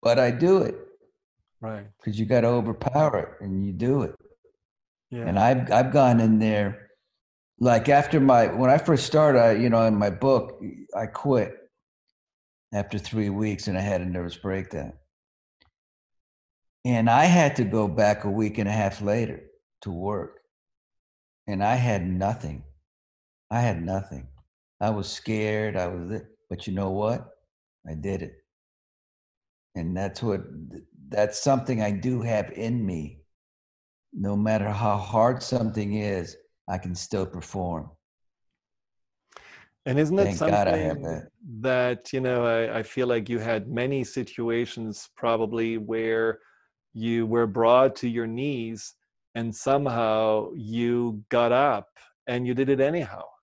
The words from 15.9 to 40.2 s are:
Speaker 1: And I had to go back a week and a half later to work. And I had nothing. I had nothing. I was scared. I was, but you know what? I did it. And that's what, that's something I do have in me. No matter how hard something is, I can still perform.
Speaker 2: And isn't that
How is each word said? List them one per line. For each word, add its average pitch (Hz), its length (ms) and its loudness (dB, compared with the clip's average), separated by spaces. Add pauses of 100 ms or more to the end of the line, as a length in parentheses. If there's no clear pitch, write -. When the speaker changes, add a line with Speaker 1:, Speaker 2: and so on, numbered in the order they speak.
Speaker 1:
And 117 260 2
I 131 160 6
had 170 320 6
to 127 60 2
go 104 240 0
back 104 380 2
a 104 40 -2
week 104 280 -2
and 104 100 -2
a 101 40 -2
half 104 300 -2
later 107 440 -2 (380)
to 101 80 -8
work. 92 500 -8 (1040)
And 98 160 -4
I 110 120 2
had 117 300 0
nothing. 92 580 -4 (880)
I 117 100 0
had 101 200 -2
nothing. 87 460 -8 (540)
I 104 80 0
was 104 200 -6
scared. 107 680 -4
I 90 100 -2
was, 90 340 -8 (280)
but - 180 -10
you 101 60 -6
know 98 160 -2
what? 107 400 -4 (580)
I 78 60 -12
did 87 300 -6
it. 76 100 -14 (1400)
And 87 200 -6
that's 95 260 -8
what, 104 200 -4 (680)
that's 104 320 0
something 127 400 0
I 104 100 0
do 117 300 -4
have 110 300 -2
in 117 340 -4
me. 80 340 -6 (960)
No 101 200 -4
matter 104 340 0
how 101 280 0
hard 113 440 2
something 107 540 -4
is, 98 420 -4 (320)
I 90 80 -4
can 90 160 -8
still 92 320 -6
perform. 87 640 -8 (2000)
Speaker 2:
And 135 140 0
isn't 156 160 2
that 196 100 4